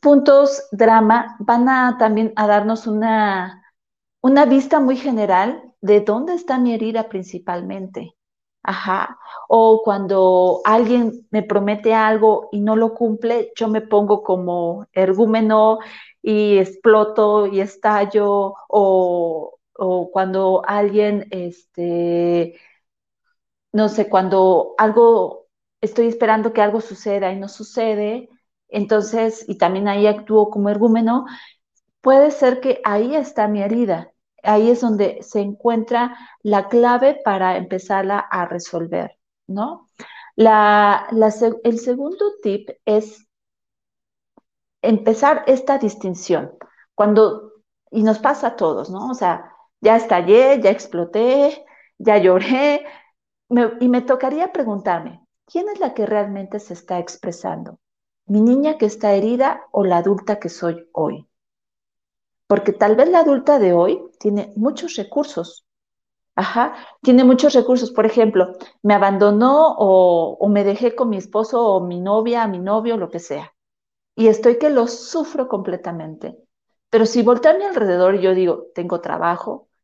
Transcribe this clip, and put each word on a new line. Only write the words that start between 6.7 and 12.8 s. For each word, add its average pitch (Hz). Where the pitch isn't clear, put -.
herida 220
principalmente. 185
Ajá. -
O 220
cuando 190
alguien 233
me 214
promete 208
algo 220
y 208
no 220
lo 226